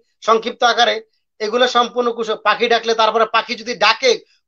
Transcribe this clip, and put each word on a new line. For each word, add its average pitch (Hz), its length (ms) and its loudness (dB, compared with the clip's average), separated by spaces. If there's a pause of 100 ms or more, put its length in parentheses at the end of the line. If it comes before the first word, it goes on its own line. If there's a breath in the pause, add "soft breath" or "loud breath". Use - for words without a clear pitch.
(200)
সংক্ষিপ্ত 226 420 0
আকারে, 220 400 2 (360)
এগুলো 233 300 0
সম্পূর্ণ 240 440 0
কুস-, 220 240 -4
পাখি 208 320 0
ডাকলে, 226 260 0
তারপরে 220 320 2
পাখি 226 280 -2
যদি 220 200 -10
ডাকে, 220 460 2 (280)